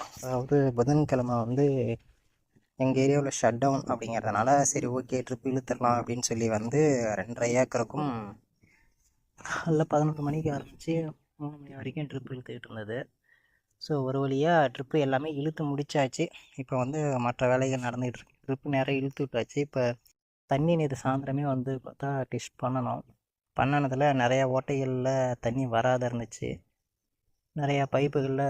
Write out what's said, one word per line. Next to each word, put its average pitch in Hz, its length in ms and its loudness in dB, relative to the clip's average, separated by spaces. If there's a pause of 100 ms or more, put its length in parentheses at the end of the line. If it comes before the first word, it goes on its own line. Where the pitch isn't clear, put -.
(160)
அதாவது 127 420 0 (160)
புதன்கிழமை 127 640 2
வந்து 120 300 2 (1120)
எங்க 131 220 2
ஏரியாவுல 139 300 4
ஷட் 117 260 2
டவுன் 135 240 2
அப்படிங்கிறதுனால, 117 800 2
சரி 135 260 0
ஓகே 127 340 -2
ட்ரிப் 127 260 -8
இழுத்துடலாம் 127 500 0
அப்படின்னு 120 240 -4
சொல்லி 117 280 0
வந்து 113 320 0 (340)
ரெண்டரை 117 380 -4
ஏக்கருக்கும் 127 580 0 (1300)
காலைல 160 480 0
பதினொரு 151 340 2
மணிக்கு 151 300 -2
ஆரம்பிச்சு - 440 -6 (420)
மூணு 147 200 -8
மணி 139 180 -20
வரைக்கும் 135 320 -6
ட்ரிப் 127 220 -10
இழுத்துக்கிட்டு 127 400 -12
இருந்தது. 110 300 -8 (840)
So, 143 220 -2
ஒரு 131 160 0
வழியா 139 340 2 (160)
ட்ரிப்பு 139 300 -2
எல்லாமே 139 340 0
இழுத்து 151 300 -4
முடிச்சாச்சு. 143 640 0 (300)
இப்போ 135 220 -4
வந்து 135 240 -2 (180)
மற்ற 120 280 0
வேலைகள் 131 400 2
நடந்துகிட்டு 123 320 -4
இருக்கு. - 220 -20
ட்ரிப்பு 135 280 -4
நேரா 135 240 0
இழுத்து 135 300 -2
விட்டாச்சு. 123 340 -4
இப்போ 143 260 0 (680)
தண்ணி 147 260 2
நேத்து 147 220 0
சாயந்தரமே 135 460 -2
வந்து 131 340 -2
பார்த்தா - 320 -8 (200)
டெஸ்ட் - 280 -8
பண்ணணும். 127 440 -2 (560)
பண்ணுனதுல 135 560 2
நிறையா 131 360 4
ஓட்டைகள்ல 131 600 0 (300)
தண்ணி 127 260 -2
வராத 123 400 2
இருந்துச்சு, 117 440 -6 (1080)
நிறையா 143 360 0
பைப்புகள்ல 135 580 0